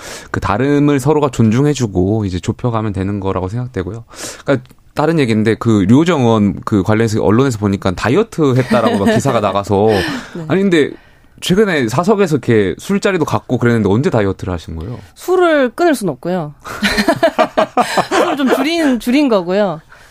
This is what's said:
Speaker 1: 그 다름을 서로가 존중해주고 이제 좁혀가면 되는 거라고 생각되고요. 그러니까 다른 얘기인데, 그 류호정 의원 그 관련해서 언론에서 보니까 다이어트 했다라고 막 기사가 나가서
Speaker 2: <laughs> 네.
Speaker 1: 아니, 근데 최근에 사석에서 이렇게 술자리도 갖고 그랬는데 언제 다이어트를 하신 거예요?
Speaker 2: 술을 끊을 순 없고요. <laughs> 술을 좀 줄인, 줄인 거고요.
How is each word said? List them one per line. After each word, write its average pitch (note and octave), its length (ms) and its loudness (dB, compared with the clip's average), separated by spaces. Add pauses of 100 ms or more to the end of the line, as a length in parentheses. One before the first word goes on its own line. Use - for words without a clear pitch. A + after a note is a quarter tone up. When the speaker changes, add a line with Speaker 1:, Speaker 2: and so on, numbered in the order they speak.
(300)
Speaker 1:
그 - 80 -4
다름을 C#3+ 640 2
서로가 C#3+ 320 2
존중해주고 A2 920 2
이제 F#2 140 -4
좁혀가면 A2 540 -4
되는 F#2+ 260 -4
거라고 F#2 300 -4
생각되고요. A2+ 560 -8 (400)
그러니까 C3 200 -2 (300)
다른 D#3 240 0
얘기인데, A2 380 2
그 G#2+ 320 2
류호정 D#3 320 4
의원 A2 440 2
그 G2 200 0
관련해서 A2 360 0
언론에서 A2+ 380 2
보니까 G2 380 -2
다이어트 D3 640 0
했다라고 A2+ 460 0
막 A2+ 80 2
기사가 A#2 280 0
나가서 G2+ 480 0 (260)
Speaker 2:
<laughs> - 220 -12
네. E3 100 -10
Speaker 1:
아니, F3+ 160 0
근데 E3+ 300 2 (500)
최근에 F3+ 460 2
사석에서 F3 480 0
이렇게 A2 400 2
술자리도 F#3+ 480 -2
갖고 - 320 -4
그랬는데 A#2 320 2
언제 A#2+ 220 2
다이어트를 G2 420 -2
하신 E2+ 240 -8
거예요? D#2+ 220 -12 (160)
Speaker 2:
술을 E4 560 0
끊을 E4+ 240 0
순 G3 160 -4
없고요. D#3 500 -6
<laughs> - 1500 -2
술을 F4 260 0
좀 C4+ 180 0
줄인, C#4+ 460 0
줄인 C4+ 300 2
거고요. F#3 500 0 (300)